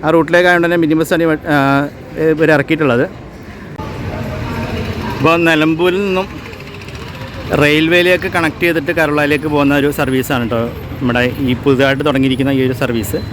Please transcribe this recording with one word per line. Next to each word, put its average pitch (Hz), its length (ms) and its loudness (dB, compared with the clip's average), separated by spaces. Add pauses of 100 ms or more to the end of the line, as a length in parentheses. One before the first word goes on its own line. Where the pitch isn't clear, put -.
ആ - 100 0
റൂട്ടിലേക്ക് 170 360 4
ആയതുകൊണ്ട് 175 160 4
തന്നെ 175 180 2
മിനി 156 160 2
ബസ്സാണ് 165 260 2
ഇവ-, 156 180 0 (100)
ആ, 143 40 4 (760)
ഇവർ 156 220 2
ഇറക്കിയിട്ടുള്ളത്. 143 500 2 (2250)
അപ്പോൾ 165 180 2 (140)
നിലമ്പൂരിൽ 160 560 2
നിന്നും 185 200 -2 (1400)
റെയിൽവേയിലേക്ക് 175 760 4
കണക്ട് 165 280 0
ചെയ്തിട്ട് 165 340 0
കരുളായിലേക്ക് 147 560 0
പോകുന്ന 143 280 4
ഒരു 143 80 2 (100)
സർവീസാണ് 131 480 0
കേട്ടോ 117 120 0 (360)
നമ്മുടെ 123 260 0 (280)
ഈ 127 120 2
പുതുതായിട്ട് 135 460 2
തുടങ്ങിയിരിക്കുന്ന 135 500 0
ഈ 131 80 2
ഒരു 127 160 0
സർവീസ്. 117 380 -2 (120)